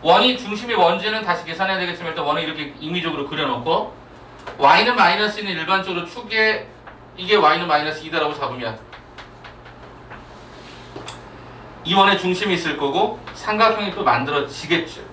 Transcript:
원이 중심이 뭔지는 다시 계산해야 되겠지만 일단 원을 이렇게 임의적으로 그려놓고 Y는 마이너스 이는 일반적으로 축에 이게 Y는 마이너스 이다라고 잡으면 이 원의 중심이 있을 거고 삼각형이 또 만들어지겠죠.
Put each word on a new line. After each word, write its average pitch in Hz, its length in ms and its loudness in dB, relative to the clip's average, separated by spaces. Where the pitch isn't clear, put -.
원이 247 340 6
중심이 214 380 -6
뭔지는 208 480 2
다시 170 220 -2
계산해야 190 340 -2
되겠지만 170 320 -6
일단 156 140 -4
원을 151 180 0
이렇게 147 360 -8
임의적으로 156 480 -4
그려놓고 147 680 -2
Y는 214 380 6
마이너스 208 440 4
이는 202 140 -4
일반적으로 185 520 -2
축에 220 640 -2
이게 185 200 2
Y는 165 320 4
마이너스 151 360 0
이다라고 156 300 -2
잡으면 127 440 -6
이 165 80 -2
원의 196 260 6
중심이 180 340 0
있을 160 240 -2
거고 151 420 0
삼각형이 214 640 2
또 202 80 -4
만들어지겠죠. 143 960 0